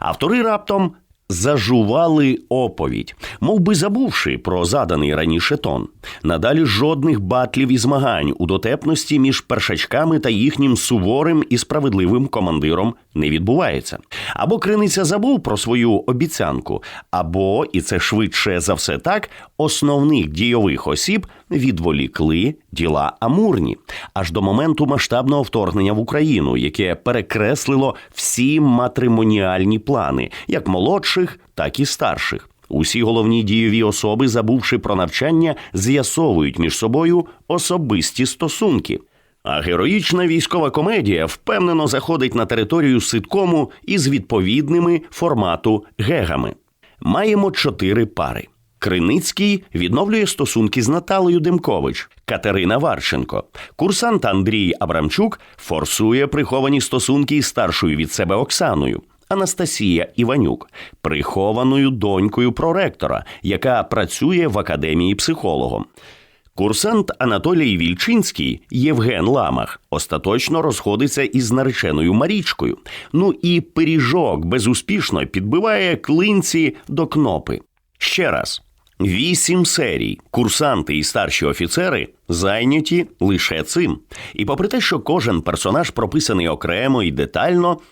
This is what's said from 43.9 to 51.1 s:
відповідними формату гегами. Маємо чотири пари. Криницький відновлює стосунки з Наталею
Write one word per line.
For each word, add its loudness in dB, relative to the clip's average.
відповідними 2
формату 0
гегами. -2
Маємо 0
чотири 0
пари. -6
Криницький 0
відновлює 0
стосунки 0
з 2
Наталею 2